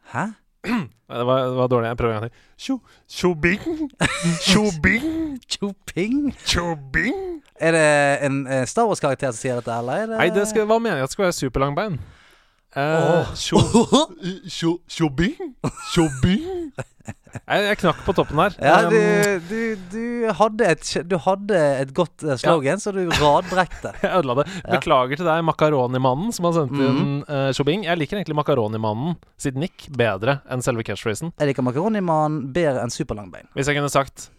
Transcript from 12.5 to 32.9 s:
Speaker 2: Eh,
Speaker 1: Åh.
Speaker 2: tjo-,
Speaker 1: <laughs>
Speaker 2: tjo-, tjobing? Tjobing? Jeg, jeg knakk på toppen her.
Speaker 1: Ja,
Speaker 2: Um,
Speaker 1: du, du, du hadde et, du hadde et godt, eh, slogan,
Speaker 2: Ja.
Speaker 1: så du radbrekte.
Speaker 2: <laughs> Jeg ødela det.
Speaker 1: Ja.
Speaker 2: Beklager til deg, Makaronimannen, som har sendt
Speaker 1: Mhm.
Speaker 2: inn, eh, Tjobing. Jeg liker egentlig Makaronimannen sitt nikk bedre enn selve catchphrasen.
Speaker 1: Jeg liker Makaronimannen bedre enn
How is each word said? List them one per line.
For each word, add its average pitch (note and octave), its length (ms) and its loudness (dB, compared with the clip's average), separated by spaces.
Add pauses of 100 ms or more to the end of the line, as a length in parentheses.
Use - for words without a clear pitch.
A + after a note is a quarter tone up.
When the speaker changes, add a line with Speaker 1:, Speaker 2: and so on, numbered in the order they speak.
Speaker 2:
Eh, D3+ 360 2
Speaker 1:
Åh. E3+ 240 2
Speaker 2:
tjo-, - 760 4 (100)
Speaker 1:
<laughs> F#3 380 -10
Speaker 2:
tjo-, E3+ 300 -2
tjobing? F3 680 -2 (360)
Tjobing? G3+ 840 0 (600)
Jeg, E3 340 -2
jeg G3+ 140 0
knakk E3 220 0
på G3 120 -2
toppen C#3+ 260 0
her. F#3 160 2
Speaker 1:
Ja, D3+ 220 4
Speaker 2:
Um, A3 140 4
Speaker 1:
du, G#3 560 4
du, A3 140 -4 (260)
du A#3 440 -4
hadde G#3+ 380 2
et, - 200 0 (120)
du F3 160 -2
hadde G3 400 0 (160)
et C3+ 200 -2
godt, - 300 -2
eh, C#3+ 140 0
slogan, D3+ 400 2
Speaker 2:
Ja. G#3 40 -8
Speaker 1:
så G#3 120 -4
du F#3+ 140 -2
radbrekte. D#3+ 920 2
Speaker 2:
<laughs> - 40 -6
Jeg F3+ 120 -2
ødela C#3+ 240 2
det. D3 140 2
Speaker 1:
Ja. F#3 260 -4
Speaker 2:
Beklager C3+ 400 2
til E3+ 100 -2
deg, D#3+ 160 2
Makaronimannen, C3+ 880 2
som F3+ 160 -4
har E3+ 80 2
sendt C#3+ 180 0
Speaker 1:
Mhm. C#3 120 2 (160)
Speaker 2:
inn, C#3+ 220 0
eh, C3+ 280 -2
Tjobing. D3 340 0
Jeg E3+ 140 0
liker C3+ 200 -4
egentlig D3+ 180 -4
Makaronimannen A2 800 0 (160)
sitt C3 260 -6
nikk - 300 -8
bedre A#2+ 540 0
enn B2+ 200 -6
selve A#2 220 -2
catchphrasen. A2 500 -6
Speaker 1:
Jeg D3 160 0
liker B2+ 140 -2
Makaronimannen D#3 880 -2
bedre C3+ 320 0
enn A#2+ 80 -6